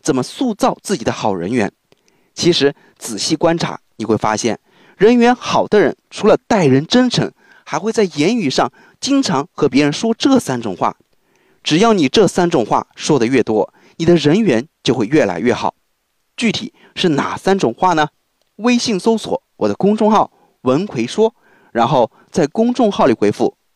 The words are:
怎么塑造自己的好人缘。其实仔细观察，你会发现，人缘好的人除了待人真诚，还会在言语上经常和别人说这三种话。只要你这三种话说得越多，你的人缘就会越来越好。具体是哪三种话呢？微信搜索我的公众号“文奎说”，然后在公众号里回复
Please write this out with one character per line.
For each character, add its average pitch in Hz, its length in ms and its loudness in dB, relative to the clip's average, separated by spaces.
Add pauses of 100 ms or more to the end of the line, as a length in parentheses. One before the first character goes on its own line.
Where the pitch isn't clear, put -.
怎 151 100 -2
么 127 80 0
塑 240 320 -4
造 - 300 -2
自 185 140 -4
己 110 80 -8
的 123 60 -4
好 107 220 -4
人 90 200 -6
缘。 110 180 -2 (640)
其 170 180 0
实 143 240 0 (220)
仔 110 200 -12
细 - 160 -4
观 165 240 0
察， 160 220 -6 (160)
你 113 80 -10
会 107 140 0
发 107 180 -2
现， 107 240 -4 (380)
人 226 180 4
缘 240 180 4
好 117 320 -2
的 208 140 2
人 139 160 2 (140)
除 - 180 -2
了 196 180 6
待 190 220 2
人 135 180 2
真 247 240 2
诚， 127 220 -4 (340)
还 147 140 -6
会 214 140 -4
在 226 100 2
言 170 320 0
语 190 140 -2
上 127 220 0 (280)
经 277 240 0
常 139 300 -2
和 - 160 0
别 139 160 2
人 143 80 0
说 226 200 -2
这 269 240 2
三 123 240 -4
种 101 140 -8
话。 104 220 -4 (680)
只 151 140 0
要 226 160 4
你 156 160 2
这 208 180 4
三 175 220 0
种 131 160 0
话 127 200 -2 (100)
说 - 220 0
得 117 80 0
越 123 160 2
多， 107 320 -2 (220)
你 170 100 -6
的 175 120 4
人 147 240 2
缘 139 260 0 (160)
就 127 100 0
会 117 120 -2
越 135 200 2
来 85 140 -4
越 113 140 0
好。 - 220 -6 (600)
具 226 160 -2
体 - 220 -8 (200)
是 - 160 0
哪 - 280 -4
三 190 200 0
种 127 160 0
话 180 200 0
呢？ 151 160 0 (480)
微 240 200 0
信 233 200 -2
搜 226 200 0
索 - 260 -6 (140)
我 107 100 -2
的 101 80 -2
公 208 220 0
众 214 120 2
号 196 220 2 (320)
“文 143 240 0
奎 117 180 -6
说”， 220 300 -2 (380)
然 117 120 0
后 123 240 2 (220)
在 156 160 0
公 233 260 -2
众 240 160 2
号 196 160 0
里 139 60 4
回 104 180 0
复 - 280 -2 (180)